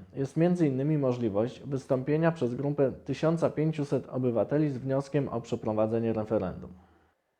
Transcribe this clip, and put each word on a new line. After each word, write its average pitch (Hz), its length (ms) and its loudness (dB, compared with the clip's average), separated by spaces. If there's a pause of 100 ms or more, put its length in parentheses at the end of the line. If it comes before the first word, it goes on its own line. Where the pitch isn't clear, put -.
(160)
jest 135 200 -4
między 170 320 4
innymi 139 300 2
możliwość 123 640 0
wystąpienia 143 720 0
przez 123 220 -2
grupę 139 380 2
tysiąca 160 580 0
pięciuset 147 580 -2
obywateli 127 600 0
z 127 80 -4
wnioskiem 135 500 -2
o 117 120 -4
przeprowadzenie 113 720 0
referendum. 107 580 -2 (680)